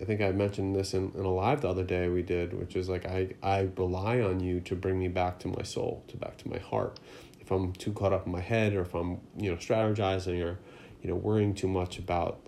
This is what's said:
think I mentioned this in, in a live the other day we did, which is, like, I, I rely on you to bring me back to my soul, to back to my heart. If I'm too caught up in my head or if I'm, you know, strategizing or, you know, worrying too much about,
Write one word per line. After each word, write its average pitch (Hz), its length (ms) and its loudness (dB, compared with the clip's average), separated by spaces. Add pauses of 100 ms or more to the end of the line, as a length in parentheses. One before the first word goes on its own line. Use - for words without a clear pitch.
think 104 160 0
I 95 140 4
mentioned 98 420 2
this 98 180 0
in, 95 220 0
in 98 80 -2
a 92 100 2
live 110 280 4
the 90 80 2
other 92 160 0
day 90 240 2
we 90 120 2
did, 87 380 0
which 90 160 -6
is, 92 140 -2
like, 90 160 -2
I, 92 240 0 (120)
I 98 360 2
rely 95 420 2
on 92 220 2
you 90 200 0
to 92 140 -4
bring 92 240 0
me 92 80 2
back 90 320 0
to - 80 -6
my - 160 -4
soul, - 460 -4
to - 80 -12
back - 220 -8
to - 100 -8
my - 80 -4
heart. - 420 -2 (400)
If - 120 -8
I'm 92 200 2
too 104 220 -4
caught 101 180 2
up 95 140 0
in 90 80 -2
my 90 80 -2
head 107 320 2
or 95 80 2
if 87 120 -4
I'm, 85 280 -2 (160)
you 101 120 -2
know, 85 60 0
strategizing 95 880 2
or, 85 160 -4 (420)
you 87 80 -4
know, 90 60 0
worrying 104 380 4
too 95 160 0
much 92 300 0
about, 87 480 0